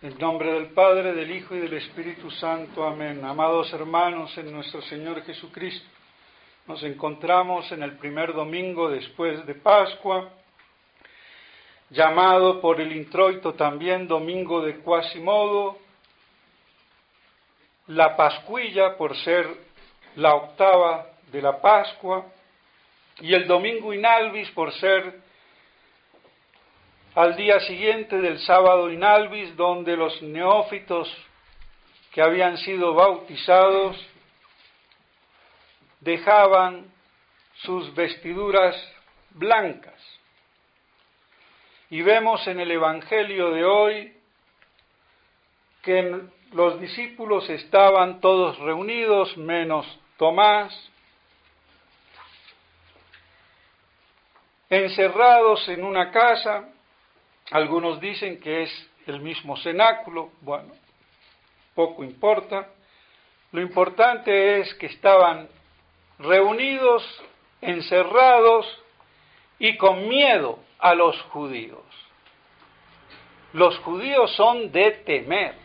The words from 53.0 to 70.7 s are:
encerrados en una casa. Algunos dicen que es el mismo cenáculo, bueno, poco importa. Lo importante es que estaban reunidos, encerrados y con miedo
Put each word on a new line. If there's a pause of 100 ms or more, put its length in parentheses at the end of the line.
encerrados
en
una
casa. (800)
Algunos
dicen
que
es (160)
el
mismo
cenáculo, (100)
bueno, (1040)
poco
importa. (840)
Lo
importante
es
que
estaban (680)
reunidos, (560)
encerrados (760)
y
con
miedo (200)